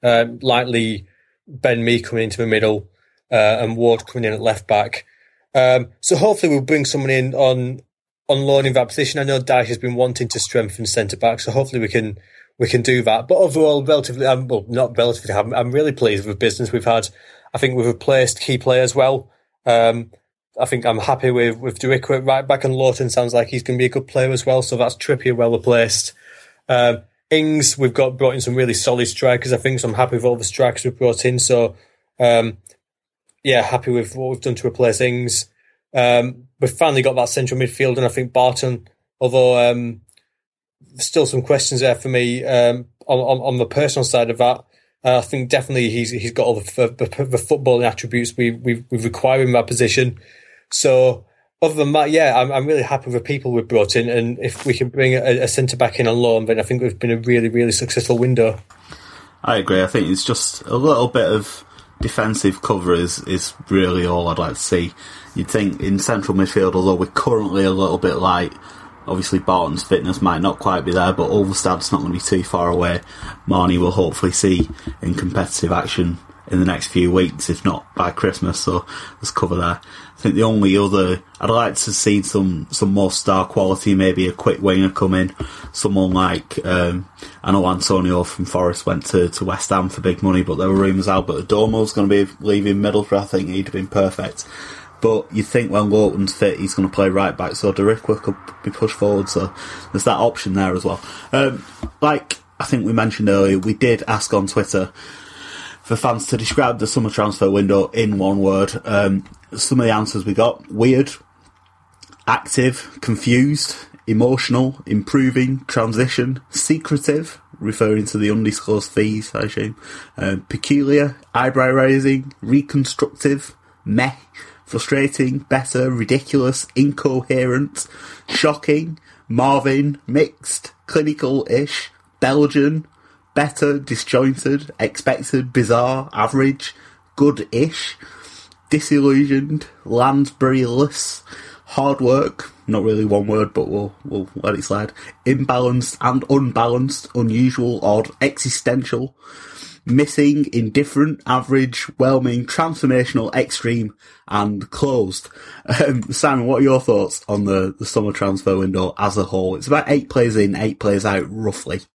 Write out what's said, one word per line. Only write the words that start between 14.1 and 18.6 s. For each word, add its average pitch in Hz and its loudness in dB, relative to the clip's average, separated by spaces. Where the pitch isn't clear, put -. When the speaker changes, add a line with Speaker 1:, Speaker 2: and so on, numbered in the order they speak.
Speaker 1:
um, 131 0
well, 113 -2
not 120 -2
relatively, 117 -2
I'm, 107 -2
I'm 123 -2
really 147 0
pleased 107 0
with 104 -6
the 120 -2
business 110 -2
we've 117 -2
had. 113 2
I 123 -4
think 131 0
we've 117 0
replaced 127 0
key 131 -2
players 127 2